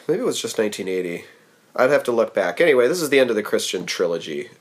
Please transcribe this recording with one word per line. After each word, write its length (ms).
maybe 140
it 40
was 160
just 160
nineteen 300
eighty. 380
I'd 160
have 140
to 60
look 220
back. 260
Anyway, 280
this 120
is 120
the 80
end 100
of 60
the 80
Christian 420
trilogy. 640